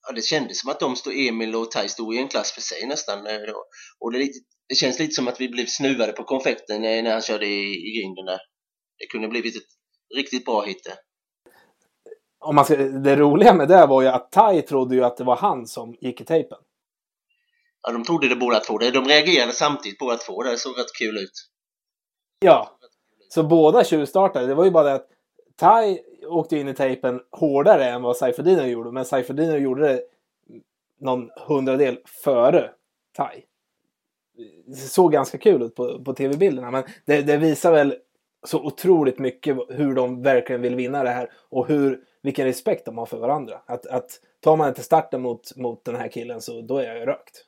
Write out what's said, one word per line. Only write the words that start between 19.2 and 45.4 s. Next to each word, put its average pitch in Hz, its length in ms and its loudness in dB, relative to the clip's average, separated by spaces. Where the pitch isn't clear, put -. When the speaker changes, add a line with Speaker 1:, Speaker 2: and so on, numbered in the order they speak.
Speaker 1:
samtidigt 135 480 -4
båda 120 180 -4
två. 104 260 -10
Det 120 140 -4
såg 123 220 -10
rätt 120 200 -8
kul 110 180 -4
ut. - 320 -12
Speaker 2:
Ja, 143 400 4
så 160 140 0
båda 156 400 6
tjuvstartade. 160 640 0
Det 139 80 -2
var 170 100 4
ju 190 60 4
bara 165 120 4
det 143 100 2
att - 160 -6
Thai 196 440 2
åkte 160 300 -2
in 139 100 -4
i 135 60 -8
tejpen 131 480 -2
hårdare 147 540 4
än 123 160 -4
vad 123 160 -2
Saifuddinho 143 480 2
gjorde, 120 260 -6
men 127 140 -6
Saifuddinho 143 520 -2
gjorde 139 300 0
det 131 140 0
någon 127 300 -4
hundradel 135 520 0
före 131 480 2
Thai. - 260 -8
Det 131 100 -20
såg 143 360 2
ganska 139 260 0
kul 170 240 4
ut 117 140 -6
på, 127 280 -6
på 135 100 -8
T 135 140 -4
V-bilderna, 139 440 -2
men 131 120 -2
det, 147 160 2
det 147 160 2
visar 160 340 2
väl 147 240 4
så 156 180 -4
otroligt 151 560 2
mycket 131 380 -4
hur 143 260 -2
de 127 260 -2
verkligen 127 400 0
vill 123 140 -2
vinna 127 280 -4
det 123 60 0
här 120 220 -6
och 127 180 -4
hur, 139 320 0
vilken 139 220 -4
respekt 131 400 -2
de 113 120 -12
har 117 80 -8
för - 140 -12
varandra. 127 460 -4
Att, 143 200 -12
att - 340 -8
tar 156 180 4
man 151 120 0
inte 127 140 -8
starten 156 380 0
mot, 120 340 -8